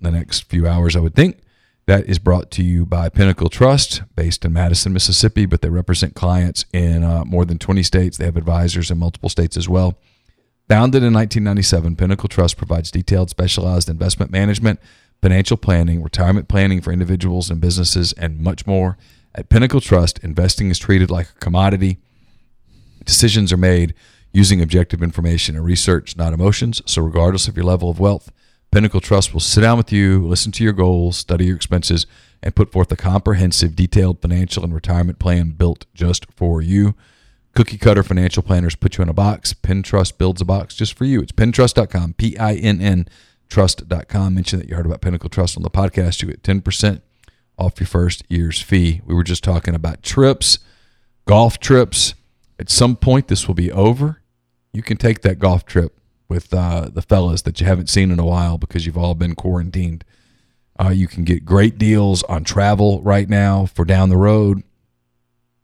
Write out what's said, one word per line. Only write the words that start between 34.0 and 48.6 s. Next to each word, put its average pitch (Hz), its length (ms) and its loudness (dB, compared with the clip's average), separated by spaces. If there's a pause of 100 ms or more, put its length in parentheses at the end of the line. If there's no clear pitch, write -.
financial 90 420 -2
and 85 120 -4
retirement 87 440 -2
plan 87 340 0
built 85 420 -2
just - 360 -4
for 85 300 -2
you. 101 340 2 (600)
Cookie 110 240 0
cutter 104 240 4
financial 90 400 0
planners 87 340 0
put - 220 -2
you 95 40 0
in 85 60 -2
a 80 60 -4
box. 101 400 -2
Pintrust 95 640 -2
builds 92 240 -2
a - 20 -4
box 95 300 -4
just - 180 -6
for 127 140 -6
you. 131 160 0
It's - 100 -12
pin 113 180 2
trust 120 260 2
dot 110 120 2
com, 85 240 -4
P - 240 -4
I 107 200 0
N 95 260 0
N 92 260 0 (400)
trust 90 400 0
dot 85 200 -6
com. 95 260 -2
Mention 92 240 -4
that 85 100 -12
you 85 80 -10
heard 85 100 -4
about 80 140 -4
Pinnacle 85 300 -6
Trust 90 260 -2
on 82 60 -8
the 82 80 -6
podcast. 92 500 -2
You 92 80 -8
get - 160 -14
ten 98 160 0
percent 98 420 -2 (540)
off 90 240 -4
your 90 60 -4
first 87 420 -2
year's 85 320 -4